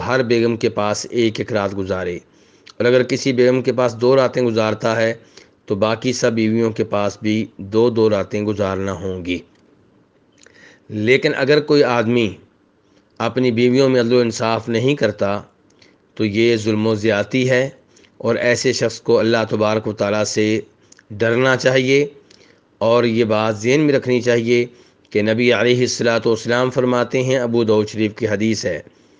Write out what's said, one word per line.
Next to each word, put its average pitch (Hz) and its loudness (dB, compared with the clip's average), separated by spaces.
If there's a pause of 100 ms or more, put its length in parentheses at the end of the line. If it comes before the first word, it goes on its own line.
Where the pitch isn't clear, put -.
ہر 127 0
بیگم 117 0
کے 113 -2
پاس 104 -4
ایک 113 -2
ایک 120 -6
رات 101 -2
گزارے، 92 -6 (500)
اور - -4
اگر 127 4
کسی 131 -2
بیگم 127 2
کے 123 -2
پاس 117 -2
دو 127 4
راتیں 131 0
گزارتا 110 -2
ہے 113 0 (540)
تو 110 -2
باقی 110 -2
سب 120 0
بیویوں 113 0
کے 110 -4
پاس 101 -4
بھی 107 0 (340)
دو 110 2
دو 110 2
راتیں 104 -2
گزارنا 98 -2
ہوں 92 -8
گی۔ 90 -4 (1500)
لیکن 120 2
اگر 139 2
کوئی 147 4
آدمی 120 2 (920)
اپنی 120 0
بیویوں 123 2
میں 127 2
عدل 117 0
و 127 4
انصاف 113 -2
نہیں 120 0
کرتا 104 -2 (840)
تو 110 -2
یہ 113 2
ظلم 107 -2
و 113 2
زیادتی 107 0
ہے، 131 0 (480)
اور 113 -2
ایسے 123 0
شخص 117 -4
کو 117 2
اللہ 110 0
تبارک 107 0
و 104 -4
تعالیٰ 104 -2
سے 107 -2 (640)
ڈرنا 117 2
چاہیے، 135 2 (760)
اور 117 4
یہ 117 2
بات 107 0
ذہن 127 2
میں 147 2
رکھنی 123 0
چاہیے 120 2 (480)
کہ 104 0
نبی 113 2
علیہ 123 2
الصلوۃ 117 0
والسلام 120 0
فرماتے 123 -2
ہیں، 131 0
ابو 120 0
داؤد 107 0
شریف 107 -4
کی 110 -4
حدیث 107 -2
ہے، 82 -4 (400)